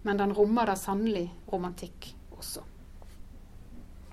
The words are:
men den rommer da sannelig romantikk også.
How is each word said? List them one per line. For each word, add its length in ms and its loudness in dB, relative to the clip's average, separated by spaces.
men 140 4
den 120 6
rommer 380 8
da 80 4
sannelig 480 2
romantikk 600 -4
også. 240 -8